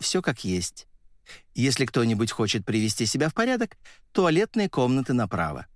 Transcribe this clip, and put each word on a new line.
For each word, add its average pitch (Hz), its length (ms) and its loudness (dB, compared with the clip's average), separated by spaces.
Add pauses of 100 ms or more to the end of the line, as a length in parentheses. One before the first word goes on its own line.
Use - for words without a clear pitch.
всё - 200 -2
как 139 220 -4
есть». - 440 -4 (680)
Если 135 300 0
кто-нибудь 113 460 0
хочет 110 340 -2
привести 110 400 0
себя 143 240 0
в - 40 -6
порядок, 233 440 -2 (340)
туалетные 190 580 2
комнаты 131 440 2
направо. 87 640 -2